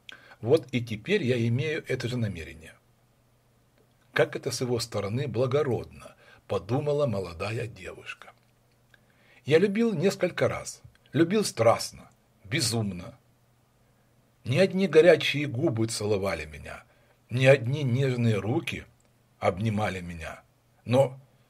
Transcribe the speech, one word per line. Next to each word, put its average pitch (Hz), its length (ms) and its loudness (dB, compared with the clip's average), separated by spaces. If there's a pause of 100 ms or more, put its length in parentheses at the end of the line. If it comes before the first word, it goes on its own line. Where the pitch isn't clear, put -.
(420)
Вот 139 300 2
и 120 100 0
теперь 156 420 -2
я 117 240 2
имею 151 400 -2
это 127 200 -4
же 123 100 -6
намерение". 85 560 -8 (1400)
"Как - 220 0
это - 160 -6
с - 100 -6
его 120 180 -2
стороны 107 480 -4
благородно", 113 880 -2 (320)
подумала 143 580 -2
молодая 98 640 -4
девушка. - 640 -16 (1160)
Я 151 140 6
любил 214 340 2
несколько 170 540 0
раз, - 340 -8 (300)
любил 170 320 2
страстно, - 640 0 (360)
безумно. 104 720 -4 (1300)
Не 127 140 0
одни 190 280 2
горячие 151 600 6
губы 113 400 0
целовали 95 580 -2
меня, 73 380 -16 (460)
не 127 180 0
одни 131 360 4
нежные 120 520 2
руки 98 500 -4 (540)
обнимали 101 640 0
меня, 85 420 -12 (420)
но 135 340 2 (300)